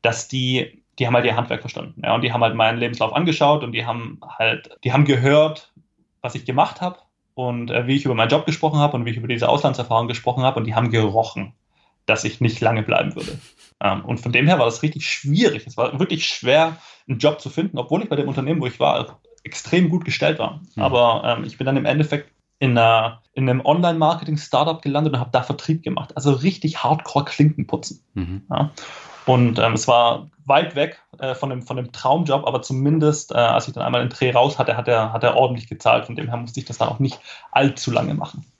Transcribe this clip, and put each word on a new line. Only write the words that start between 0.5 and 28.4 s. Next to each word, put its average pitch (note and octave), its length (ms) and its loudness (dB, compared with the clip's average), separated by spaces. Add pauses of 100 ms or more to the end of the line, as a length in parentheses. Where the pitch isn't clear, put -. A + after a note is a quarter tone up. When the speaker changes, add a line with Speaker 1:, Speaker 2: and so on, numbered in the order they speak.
Speaker 1:
die B2+ 80 0
haben A#2+ 80 0
halt A#2+ 100 4
ihr A#2 120 2
Handwerk A#2+ 260 -4
verstanden, - 420 -12
ja, A2 100 0
und A#2 80 0
die B2 100 -2
haben A#2 100 0
halt A#2 120 2
meinen A2+ 240 2
Lebenslauf A#2 360 -4
angeschaut D3+ 480 2
und A#2 100 -8
die A2+ 140 -6
haben A#2 340 -8 (180)
halt, A2+ 460 -4
die A#2+ 80 -2
haben D3 120 6
gehört, C#3+ 680 2 (480)
was B2 140 -8
ich - 100 -10
gemacht - 360 0
hab F3+ 260 -8 (280)
und, A#2+ 360 -6
äh, A#2+ 160 -2
wie C3+ 100 2
ich C#3 80 -2
über B2+ 100 0
meinen A2+ 160 2
Job D#3 160 2
gesprochen D#3 340 0
hab D3 140 2
und A#2+ 100 -2
wie A#2 60 -4
ich A2+ 60 -4
über A#2 120 -8
diese A#2+ 200 0
Auslandserfahrung A#2 600 0
gesprochen B2 340 -4
hab C3 140 2
und A#2+ 80 -4
die A2+ 100 -4
haben A2+ 160 2
gerochen, A2 600 0 (540)
dass - 180 0
ich - 160 -4
nicht A2+ 200 0
lange A2 220 2
bleiben G1+ 320 0
würde. - 240 -10 (440)
Ähm, G2 220 -2
und A#2+ 160 -4
von A#2+ 120 -6
dem B2 140 4
her E3+ 120 6
war A#2+ 80 4
das A#2 160 -4
richtig D3+ 240 -4
schwierig. D3 600 0
Es - 100 -16
war B2 220 -2
wirklich D#3+ 280 -2
schwer, D#3 500 2 (320)
einen B2+ 100 -2
Job D3 220 2
zu - 80 -12
finden, E3 300 -4
obwohl D3+ 240 -2
ich G#3+ 80 -8
bei D3 60 -2
dem C#3 120 -2
Unternehmen, C#3 320 -2
wo B2+ 60 -2
ich B2 120 -8
war, - 420 0 (220)
extrem - 460 0
gut E3+ 160 0
gestellt D#3 340 0
war. - 220 -6 (140)
Speaker 2:
Mhm. - 80 -2
Speaker 1:
Aber, A#2+ 420 4
ähm, A#2 200 -2
ich - 120 -12
bin C3 80 -6
dann C3+ 140 0
im - 80 -2
Endeffekt D3 440 0 (280)
in B2+ 180 2
einer, A2+ 460 4 (100)
in C3 160 -2
einem B2+ 160 0
Online-Marketing-Startup D#3+ 1200 0
gelandet C#3+ 320 0
und A#2+ 60 0
hab A#2+ 120 -8
da B2 100 2
Vertrieb D#3+ 400 -4
gemacht. - 340 -6
Also C#3 160 2
richtig D#3+ 520 -2
Hardcore-Klinken D3 840 0
putzen. - 360 -8 (100)
Speaker 2:
Mhm. F#2+ 380 -6